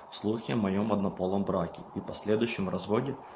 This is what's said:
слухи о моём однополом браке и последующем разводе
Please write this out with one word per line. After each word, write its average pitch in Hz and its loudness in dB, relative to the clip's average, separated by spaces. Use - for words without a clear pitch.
слухи 110 -2
о 131 2
моём 104 4
однополом 98 2
браке 92 0
и - -4
последующем 107 0
разводе 110 0